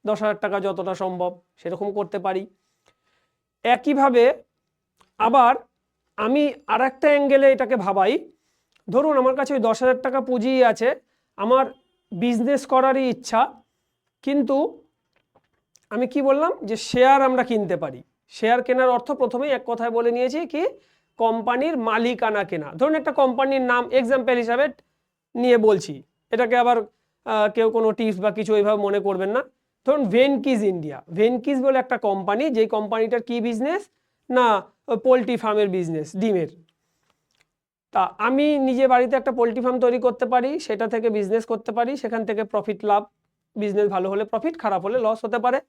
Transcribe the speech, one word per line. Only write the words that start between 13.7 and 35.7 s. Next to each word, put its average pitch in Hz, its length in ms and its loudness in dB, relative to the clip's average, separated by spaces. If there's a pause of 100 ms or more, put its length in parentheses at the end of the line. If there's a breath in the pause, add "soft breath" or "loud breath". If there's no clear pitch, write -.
কিন্তু 277 640 -2 (1040)
আমি 240 160 -2
কি 277 160 -2
বললাম 285 300 2 (120)
যে 214 120 -6
শেয়ার 262 460 4
আমরা 254 220 2
কিনতে 208 320 -2
পারি। 135 260 -10 (260)
শেয়ার 240 340 0
কেনার 254 280 2
অর্থ 247 200 -2
প্রথমেই 269 400 -2
এক 254 160 -2
কথায় 233 240 -4
বলে 233 200 0
নিয়েছি 254 360 -2
কি, 339 200 -4 (500 soft breath)
কোম্পানির 240 600 -2
মালিকানা 233 680 -2
কেনা। 151 320 -8
ধরুন 294 180 0
একটা 311 180 -4
কোম্পানির 269 500 0
নাম 247 280 0
এক্সাম্পল 254 460 0
হিসাবে 240 320 0 (680)
নিয়ে 240 240 4
বলছি, 185 440 0 (280)
এটাকে 240 260 0
আবার, 240 200 4 (480)
আহ, 214 300 0
কেউ 226 160 2
কোনো 220 220 2
টিপস 214 280 -2
বা 208 100 0
কিছু 214 240 -2
ওইভাবে 208 280 2
মনে 202 180 0
করবেন 190 300 -2
না। 247 140 -2 (420)
ধরুন 285 180 2
ভেনকিজ 254 600 2
ইন্ডিয়া, 156 380 -4 (100)
ভেনকিজ 247 500 0
বলে 269 160 2
একটা 254 180 -4
কোম্পানি, 202 540 -2
যেই 220 160 2
কোম্পানিটার 220 560 -2
কি 240 180 -6
বিজনেস 240 480 -4 (420)
না, 254 320 2 (420)
পোলট্রি 254 320 2
ফার্মের 208 320 0
বিজনেস, 165 480 -6